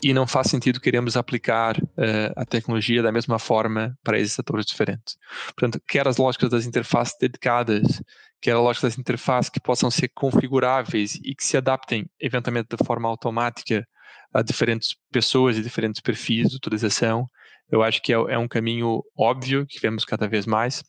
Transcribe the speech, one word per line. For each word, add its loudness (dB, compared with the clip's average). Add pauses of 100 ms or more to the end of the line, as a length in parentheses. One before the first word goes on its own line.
e 2
não 2
faz 0
sentido 0
queremos 0
aplicar, 0 (180)
eh, 0
a -6
tecnologia 0
da 2
mesma -2
forma 0
para 0
esses -2
atores -4
diferentes. -4 (400)
Portanto, 0
quer 2
as 2
lógicas 4
das 2
interfaces 0
dedicadas, 2 (400)
quer 2
a 6
lógica 2
das -2
interfaces 0
que -4
possam 0
ser -2
configuráveis 0
e -6
que -10
se -2
adaptem, 0 (120)
eventualmente, -2
de -2
forma -2
automática -2 (460)
a 2
diferentes -2 (160)
pessoas 4
e 0
diferentes -4
perfis 0
de -6
utilização, 0 (400)
eu 4
acho 2
que 2
é, 4
é 0
um 0
caminho 0 (160)
óbvio 0
que -16
vemos -2
cada -2
vez 0
mais. 0